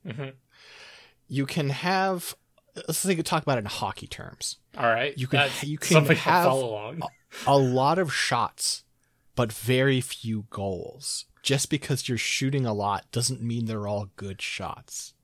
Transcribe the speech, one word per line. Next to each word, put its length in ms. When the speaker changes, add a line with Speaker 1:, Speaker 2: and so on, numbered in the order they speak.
Speaker 1:
Mm-hmm. 240
Speaker 2:
You 160
can 240
have, 640
let's 300
think, 180
talk 200
about 140
it 40
in 60
hockey 380
terms. 520
Speaker 1:
All 60
right. 340
Speaker 2:
You 100
can, 120
Speaker 1:
That's 240
Speaker 2:
you 140
can 160
Speaker 1:
something 240
I'll 60
Speaker 2:
have 200
Speaker 1:
follow 260
along. 320
Speaker 2:
a, 40
a 60
lot 400
of 160
shots, 720
but 200
very 480
few 480
goals. 760
Just 280
because 400
you're 80
shooting 480
a 80
lot 400
doesn't 280
mean 220
they're 240
all 300
good 240
shots. 720